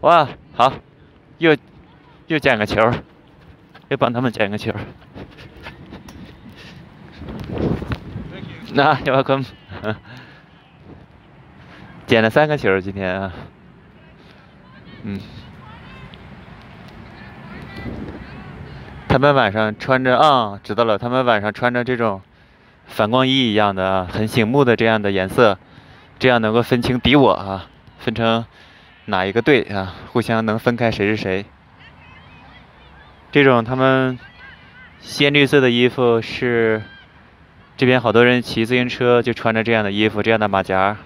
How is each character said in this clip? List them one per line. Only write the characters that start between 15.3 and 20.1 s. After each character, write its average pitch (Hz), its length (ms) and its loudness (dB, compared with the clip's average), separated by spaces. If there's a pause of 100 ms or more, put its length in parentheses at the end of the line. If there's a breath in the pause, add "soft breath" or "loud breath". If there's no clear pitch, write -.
他 127 120 2
们 143 160 6
晚 117 160 4
上 107 260 -2
穿 131 260 0
着， 127 140 2